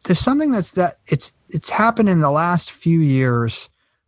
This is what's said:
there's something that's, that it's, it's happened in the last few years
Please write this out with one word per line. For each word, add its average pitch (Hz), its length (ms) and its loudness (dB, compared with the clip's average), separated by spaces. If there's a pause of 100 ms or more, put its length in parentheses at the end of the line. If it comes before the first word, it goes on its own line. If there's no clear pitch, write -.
there's 180 140 2
something 285 300 0
that's, 208 220 -2
that 180 220 0 (140)
it's, - 260 -4 (160)
it's - 180 -8
happened 220 400 2
in 175 120 2
the 147 100 2
last 170 400 0
few 165 300 0
years 127 680 0 (400)